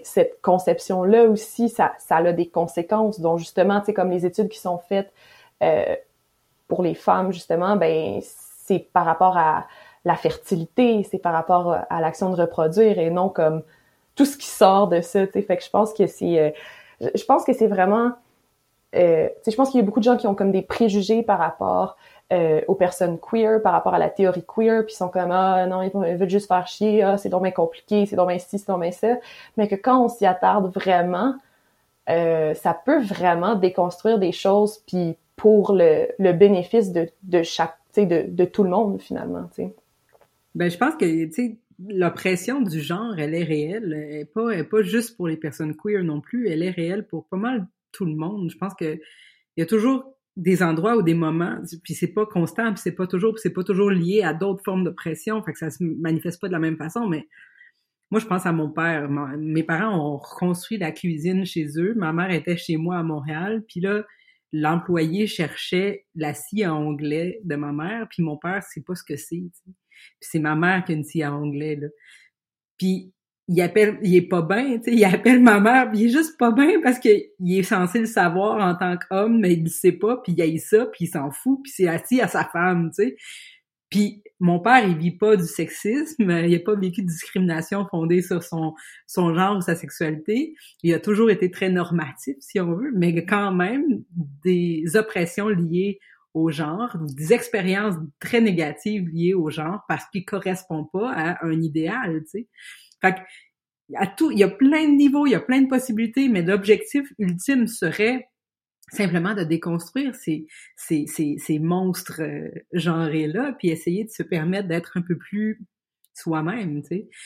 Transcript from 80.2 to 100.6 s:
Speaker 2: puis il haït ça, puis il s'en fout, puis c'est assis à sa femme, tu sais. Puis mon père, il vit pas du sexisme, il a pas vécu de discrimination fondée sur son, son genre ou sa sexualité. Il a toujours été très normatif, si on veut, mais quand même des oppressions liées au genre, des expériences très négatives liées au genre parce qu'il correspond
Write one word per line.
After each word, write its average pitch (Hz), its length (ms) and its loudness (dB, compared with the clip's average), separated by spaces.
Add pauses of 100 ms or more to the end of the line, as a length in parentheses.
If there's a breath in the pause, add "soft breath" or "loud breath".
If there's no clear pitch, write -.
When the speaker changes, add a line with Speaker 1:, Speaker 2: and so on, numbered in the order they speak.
Speaker 2:
puis 180 100 -4
il 160 80 -2
haït 160 180 0
ça, 220 280 2
puis - 180 -8
il 165 40 -2
s'en 170 220 -6
fout, 269 320 -2
puis - 120 -18
c'est 180 140 2
assis 170 320 0
à 202 80 2
sa 165 160 -2
femme, 170 520 0
tu 202 80 2
sais. 262 120 -4 (760 loud breath)
Puis 202 320 -2 (180)
mon 175 200 4
père, 220 280 4
il 175 80 2
vit 165 200 -2
pas 214 200 4
du 180 80 2
sexisme, 208 880 -4
il 170 240 2
a 170 40 4
pas 214 160 -2
vécu 190 280 -4
de 185 40 -4
discrimination 175 840 -4
fondée 170 320 0
sur 175 200 -4
son, 160 320 -6 (320 loud breath)
son 170 280 0
genre 196 240 2
ou - 20 -4
sa 175 160 -2
sexualité. 160 800 -6 (280 loud breath)
Il 170 120 2
a 156 40 0
toujours 208 320 2
été 185 200 0
très 190 180 -4
normatif, 170 720 -2
si - 200 -6
on 175 140 -2
veut, 247 220 -6
mais 170 280 2
quand 202 280 -2
même 202 320 0 (580)
des 175 540 0
oppressions 202 520 -2
liées 185 520 -2 (320 soft breath)
au 160 180 0
genre, 165 460 -6 (180)
des 156 180 2
expériences 202 640 0 (240)
très 233 220 0
négatives 185 720 0
liées 175 220 0
au 160 160 0
genre 160 360 -8
parce 156 200 -6
qu'il 190 180 -8
correspond 180 600 -6